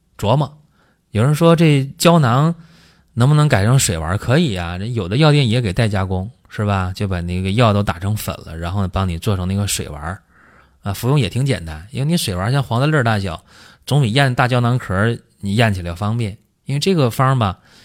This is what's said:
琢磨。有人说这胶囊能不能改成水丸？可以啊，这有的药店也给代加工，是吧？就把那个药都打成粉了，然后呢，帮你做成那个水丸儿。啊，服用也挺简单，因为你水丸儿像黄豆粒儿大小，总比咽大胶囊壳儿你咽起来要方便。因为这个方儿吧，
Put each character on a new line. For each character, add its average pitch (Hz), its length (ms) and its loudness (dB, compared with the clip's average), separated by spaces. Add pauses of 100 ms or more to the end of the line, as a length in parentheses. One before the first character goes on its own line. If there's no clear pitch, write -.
(180)
琢 107 180 0
磨。 143 260 -2 (500)
有 107 120 0
人 147 100 2
说 165 220 4
这 151 280 4 (140)
胶 170 220 4
囊 143 360 2 (580)
能 120 160 4
不 151 60 4
能 147 120 4
改 113 160 2
成 127 160 4
水 87 180 0
丸？ 80 200 -2
可 120 200 0
以 151 180 0
啊， 87 220 -6
这 98 80 -6
有 113 220 -4
的 101 100 -2
药 151 140 6
店 143 160 2
也 117 140 0
给 104 100 -2
代 113 160 0
加 98 160 -2
工， 95 280 -4 (240)
是 110 80 -4
吧？ 95 320 0
就 104 100 -4
把 95 140 -2
那 87 220 -4
个 95 100 -2
药 110 220 4
都 101 100 2
打 92 160 -6
成 101 160 -2
粉 - 180 -6 (120)
了， 82 100 -14
然 85 160 -6
后 101 100 -2
呢， 95 60 -2
帮 95 220 -2
你 85 80 -4
做 101 180 -2
成 90 100 -2
那 92 80 -2
个 101 140 -2
水 - 220 -6
丸 73 120 -12
儿。 85 200 -10 (640)
啊， 101 100 -4
服 117 160 -4
用 147 100 2
也 110 80 0
挺 123 180 -4
简 98 200 -2
单， 80 260 -12
因 - 80 -8
为 135 60 -2
你 165 100 0
水 117 180 -2
丸 90 140 -4
儿 117 60 0
像 139 100 0
黄 113 160 -2
豆 139 80 0
粒 156 80 0
儿 135 80 2
大 113 160 2
小， 95 240 -6 (420)
总 139 160 2
比 110 120 2
咽 135 200 2
大 127 140 0
胶 120 140 2
囊 120 160 2
壳 - 160 -6
儿 110 260 0 (220)
你 101 140 -4
咽 113 180 2
起 92 80 -6
来 87 80 -8
要 85 60 -8
方 104 220 -4
便。 110 200 -6 (260)
因 135 100 -8
为 143 60 -4
这 190 160 0
个 131 160 2
方 131 160 0
儿 135 100 2
吧， 101 220 -2 (260)